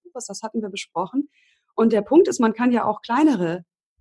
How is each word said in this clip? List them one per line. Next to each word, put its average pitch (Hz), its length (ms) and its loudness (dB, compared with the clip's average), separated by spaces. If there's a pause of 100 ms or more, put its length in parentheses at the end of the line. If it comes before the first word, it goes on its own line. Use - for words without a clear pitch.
hoch 349 140 -20
ist. - 100 -12
Das 202 160 -14
hatten 220 180 -6
wir 208 80 -6
besprochen. 196 600 -6 (460)
Und 226 180 4
der 214 80 2
Punkt 311 260 4
ist, - 140 -2
man 226 120 2
kann 247 200 0
ja 233 100 0
auch - 180 -4
kleinere 208 600 0 (380)